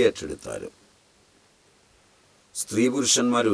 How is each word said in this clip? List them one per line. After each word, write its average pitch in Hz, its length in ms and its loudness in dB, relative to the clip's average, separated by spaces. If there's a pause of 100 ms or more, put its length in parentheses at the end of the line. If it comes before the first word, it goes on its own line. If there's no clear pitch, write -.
ഏറ്റെടുത്താലും - 640 -8 (1900)
സ്ത്രീ 107 220 0 (120)
പുരുഷന്മാർ 120 580 2